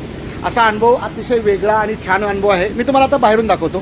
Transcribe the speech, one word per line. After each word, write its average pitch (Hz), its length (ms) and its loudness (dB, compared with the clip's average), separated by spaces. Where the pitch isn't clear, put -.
असा 226 220 2
अनुभव 220 280 2
अतिशय 226 440 -4
वेगळा 208 360 0
आणि 214 200 -2
छान 190 180 0
अनुभव 202 240 -2
आहे. 185 200 2
मी 233 140 -4
तुम्हाला 269 220 4
आता 269 120 2
बाहेरून 226 300 2
दाखवतो. 165 360 0